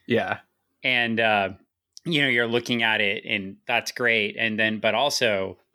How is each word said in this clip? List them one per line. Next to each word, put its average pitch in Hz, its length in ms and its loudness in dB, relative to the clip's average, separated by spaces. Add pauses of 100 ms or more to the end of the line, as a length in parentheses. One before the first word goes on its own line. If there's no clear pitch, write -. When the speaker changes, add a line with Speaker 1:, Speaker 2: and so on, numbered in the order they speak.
Speaker 1:
Yeah. 104 340 -2 (440)
Speaker 2:
And, 120 340 0
uh, 104 320 2 (540)
you 156 180 0
know, 139 60 2
you're 120 180 2
looking 117 360 0
at 110 180 2
it, 104 260 -2
and 98 300 -4 (100)
that's 117 240 -2
great. 113 480 0
And 110 220 -2
then, 110 180 2
but 107 160 0
also, 107 640 0 (160)